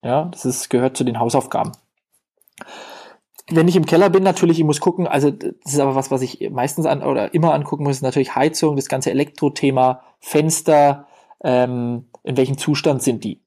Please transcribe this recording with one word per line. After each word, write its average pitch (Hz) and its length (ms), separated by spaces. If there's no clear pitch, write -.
Ja, 131 300
das - 120
ist, - 260
gehört 127 260
zu 135 80
den 120 160
Hausaufgaben. 120 500
Wenn 165 140
ich 180 80
im 170 120
Keller 180 240
bin, 190 120
natürlich, 180 380
ich 160 40
muss 151 160
gucken, 175 280
also 143 240
das - 400
ist 143 80
aber 135 160
was, 131 160
was 131 100
ich - 280
meistens 143 360
an, 151 160
oder 131 320
immer 165 180
angucken 143 300
muss, 139 140
ist 131 60
natürlich 131 340
Heizung, 151 400
das 139 120
ganze 131 220
Elektrothema, 135 920
Fenster, 151 880
ähm, 123 600
in 131 140
welchem 131 220
Zustand 143 440
sind 117 220
die? 101 220